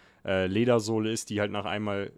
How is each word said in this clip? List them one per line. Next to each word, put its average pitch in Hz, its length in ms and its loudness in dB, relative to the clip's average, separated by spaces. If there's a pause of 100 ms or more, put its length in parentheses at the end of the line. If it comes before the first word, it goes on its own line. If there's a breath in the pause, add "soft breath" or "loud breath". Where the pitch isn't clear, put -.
(260 soft breath)
äh, 95 220 2
Ledersohle 110 640 2
ist, - 180 -6
die 104 100 -2
halt 104 120 0
nach 101 140 -4
einmal 101 520 -4